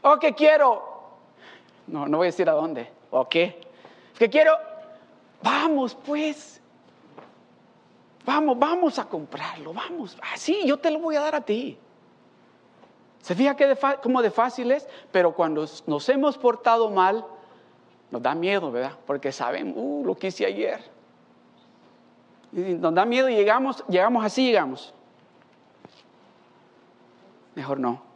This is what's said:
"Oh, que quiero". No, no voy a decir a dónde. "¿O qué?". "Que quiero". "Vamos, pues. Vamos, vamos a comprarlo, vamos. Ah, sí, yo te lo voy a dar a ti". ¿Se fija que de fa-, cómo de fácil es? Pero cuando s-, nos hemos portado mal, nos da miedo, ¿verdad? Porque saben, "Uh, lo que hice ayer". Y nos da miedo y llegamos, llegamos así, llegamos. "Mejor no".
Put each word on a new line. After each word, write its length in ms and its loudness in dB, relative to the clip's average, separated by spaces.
"Oh, 180 6
que 140 2
quiero". 500 4
No, 200 -6
no 100 2
voy 80 4
a 60 2
decir 180 0
a 40 4
dónde. 380 -4
"¿O 180 0
qué?". 320 0
"Que 100 4
quiero". 260 6
"Vamos, 540 0
pues. 680 -6
Vamos, 340 0
vamos 400 2
a 60 -6
comprarlo, 680 -12
vamos. 480 -10
Ah, 140 -10
sí, 300 -2
yo 120 2
te 140 0
lo 80 -2
voy 160 -4
a 60 0
dar 140 -2
a 60 -2
ti". 360 -6
¿Se 120 -6
fija 220 2
que 120 4
de 80 4
fa-, 260 -2
cómo 200 0
de 80 2
fácil 420 -2
es? 160 -2
Pero 220 4
cuando 300 -2
s-, 240 -14
nos 220 -2
hemos 280 2
portado 520 2
mal, 360 2
nos 100 -8
da 140 0
miedo, 360 -2
¿verdad? 260 -6
Porque 240 -4
saben, 440 -6
"Uh, 300 -6
lo 100 -2
que 120 -8
hice 180 -4
ayer". 360 -4
Y 240 -4
nos 180 0
da 120 2
miedo 240 2
y 60 0
llegamos, 520 2
llegamos 380 2
así, 220 0
llegamos. 460 0
"Mejor 240 -8
no". 220 -4